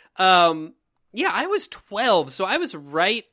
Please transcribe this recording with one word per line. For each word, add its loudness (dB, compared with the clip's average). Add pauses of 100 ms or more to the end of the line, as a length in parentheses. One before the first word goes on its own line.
(180)
Um, 2 (360)
yeah, -4
I -4
was -4
twelve, -2
so -6
I -2
was -6
right -2